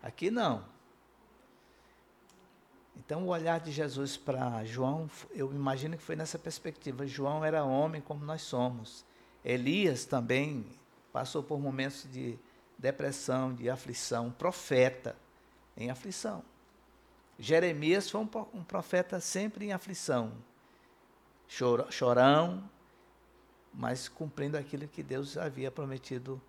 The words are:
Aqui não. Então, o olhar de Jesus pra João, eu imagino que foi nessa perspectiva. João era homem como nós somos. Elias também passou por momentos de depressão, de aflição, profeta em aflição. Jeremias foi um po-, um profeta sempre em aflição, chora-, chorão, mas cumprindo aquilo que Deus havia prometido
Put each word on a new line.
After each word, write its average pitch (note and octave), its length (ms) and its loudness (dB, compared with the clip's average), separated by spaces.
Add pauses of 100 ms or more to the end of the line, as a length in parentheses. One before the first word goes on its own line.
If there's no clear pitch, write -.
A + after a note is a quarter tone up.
Aqui D#3+ 260 -2
não. D#3 420 0 (2250)
Então, D3+ 280 -6
o F#3 40 0
olhar E3 320 2
de D#3+ 120 -6
Jesus C#3 440 -2
pra B2 480 0
João, C3 460 -2 (220)
eu C#3 220 -2
imagino C#3 440 0
que - 60 -14
foi E3 120 -4
nessa D#3+ 220 -4
perspectiva. C#3+ 680 -6
João C#3 360 -2
era D#3 200 4
homem D3 380 2
como D3 220 -8
nós D#3 180 -6
somos. B2 640 -2 (380)
Elias C3 600 4
também C3 600 2 (460)
passou B2+ 320 -2
por C#3+ 160 -2
momentos C#3 520 -4
de B2+ 260 -6 (400)
depressão, C3 760 0
de A#2+ 160 -2
aflição, A#2+ 640 -2
profeta C3 840 2 (600)
em A#2 140 -6
aflição. F#3 540 -6 (960)
Jeremias D#3+ 720 4
foi G#3 120 -2
um A3 60 -2
po-, A3 260 -6
um F#3 100 -8
profeta F3+ 560 0
sempre G3+ 460 -2
em G3+ 80 -4
aflição, C#3 580 -2 (1160)
chora-, B2 420 4
chorão, D3 800 6 (1040)
mas B2 340 -4
cumprindo D3 480 -4
aquilo C#3+ 320 -6
que D#3 140 -12
Deus C#3 340 -4
havia C3+ 360 -4
prometido C3 760 -6